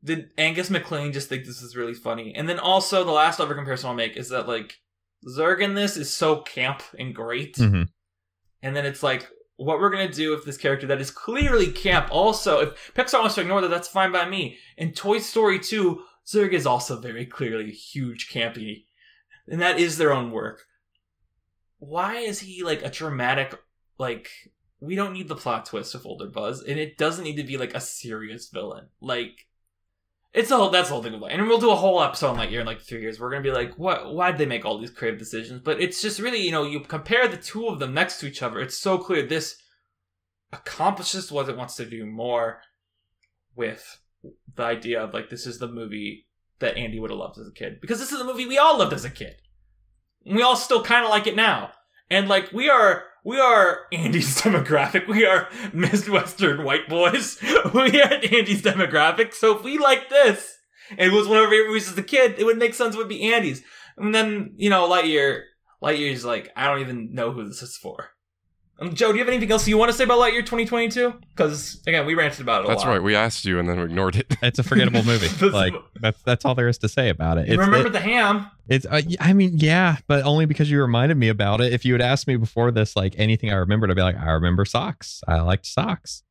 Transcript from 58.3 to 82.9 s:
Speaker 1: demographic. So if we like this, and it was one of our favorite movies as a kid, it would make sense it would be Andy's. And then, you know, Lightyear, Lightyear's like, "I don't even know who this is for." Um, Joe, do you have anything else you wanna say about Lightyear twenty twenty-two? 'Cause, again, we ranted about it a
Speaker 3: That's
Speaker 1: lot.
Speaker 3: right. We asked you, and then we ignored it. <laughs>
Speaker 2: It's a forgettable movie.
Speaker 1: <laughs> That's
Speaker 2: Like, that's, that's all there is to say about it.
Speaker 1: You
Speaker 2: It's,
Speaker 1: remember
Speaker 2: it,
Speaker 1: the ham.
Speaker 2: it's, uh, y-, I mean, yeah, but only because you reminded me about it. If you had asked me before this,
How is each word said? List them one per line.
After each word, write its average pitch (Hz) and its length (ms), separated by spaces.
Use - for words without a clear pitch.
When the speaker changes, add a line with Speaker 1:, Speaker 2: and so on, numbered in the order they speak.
Speaker 1:
demographic. 170 720
So 220 220
if 214 60
we 277 160
like 269 300
this, 269 460
and 185 220
it - 20
was 208 140
one 220 80
of 220 80
our 214 60
favorite 214 180
movies 214 240
as 180 60
a 196 40
kid, 247 360
it 202 60
would 233 140
make 233 160
sense 226 200
it 214 40
would 220 100
be 208 240
Andy's. 175 300
And 214 160
then, 214 420
you 202 140
know, 180 180
Lightyear, 156 540
Lightyear's 143 420
like, 117 320
"I 131 100
don't 139 140
even 123 340
know 120 180
who 117 140
this 101 160
is 120 140
for." - 340
Um, 175 140
Joe, 220 160
do 208 80
you 247 60
have 240 40
anything 233 220
else 220 180
you 214 80
wanna 233 160
say 240 120
about 240 160
Lightyear 233 260
twenty 233 180
twenty-two? 233 560
'Cause, 151 500
again, 165 200
we 160 80
ranted 151 260
about 117 220
it 101 40
a - 20
Speaker 3:
That's 110 160
Speaker 1:
lot. 127 80
Speaker 3:
right. 95 100
We 104 120
asked 110 300
you, 92 140
and 87 100
then 87 100
we 87 60
ignored 90 320
it. - 220
<laughs> - 40
Speaker 2:
It's 120 160
a 127 40
forgettable 120 420
movie. 113 220
Speaker 1:
<laughs> - 140
That's 196 120
Speaker 2:
Like, 92 220
that's, 110 220
that's 123 240
all 127 80
there 123 140
is 120 100
to 110 100
say 127 220
about 80 280
it. 78 100
Speaker 1:
You - 60
Speaker 2:
It's, 175 60
Speaker 1:
remember 202 280
Speaker 2:
it, - 40
Speaker 1:
the 190 80
ham. 208 500
Speaker 2:
it's, 131 180
uh, 151 200
y-, 175 140
I 165 140
mean, 185 240
yeah, 160 380
but 143 180
only 151 220
because 147 240
you 143 100
reminded 127 380
me 117 100
about 104 320
it. 123 120
If 123 120
you 127 80
had 120 100
asked 127 260
me 131 80
before 117 340
this, 113 260